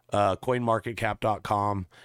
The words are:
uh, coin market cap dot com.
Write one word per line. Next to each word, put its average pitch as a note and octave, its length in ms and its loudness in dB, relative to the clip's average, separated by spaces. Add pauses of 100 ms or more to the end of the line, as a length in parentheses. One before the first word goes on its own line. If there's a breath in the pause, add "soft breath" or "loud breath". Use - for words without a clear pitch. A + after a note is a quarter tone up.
(120)
uh, G2+ 240 4
coin B2 260 -2
market A2+ 340 0
cap G#2 220 -2
dot G#2+ 240 0
com. G2+ 440 0 (180 loud breath)